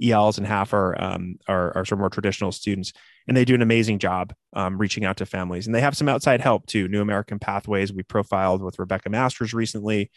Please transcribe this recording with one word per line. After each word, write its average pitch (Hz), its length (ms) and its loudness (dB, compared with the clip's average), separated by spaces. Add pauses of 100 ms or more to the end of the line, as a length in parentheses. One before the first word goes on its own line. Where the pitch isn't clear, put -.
E 117 120 4
Ls, 107 240 4
and 101 100 -4
half 101 240 0
are, 95 320 2
um, 90 320 -6 (120)
are, 90 280 0
are 95 80 -2
sort 101 140 -2
of - 20 -4
more 98 100 0
traditional 98 440 -2
students. 98 400 -4 (340)
And 127 80 2
they 127 80 6
do 123 100 4
an 120 80 4
amazing 113 380 4
job, 92 340 -2 (200)
um, 95 240 -2
reaching 104 260 -2
out 95 140 -2
to - 80 -6
families. 92 400 -6
And 113 100 -2
they 117 60 2
have 143 160 0
some 147 100 0
outside 135 320 2
help 120 280 2
too. 98 200 0
New 104 140 0
American 104 360 -2
Pathways, 101 540 -2
we 95 120 -8
profiled 95 580 0
with 92 180 -10
Rebecca 95 300 -4
Masters 117 440 -2
recently. 107 640 -2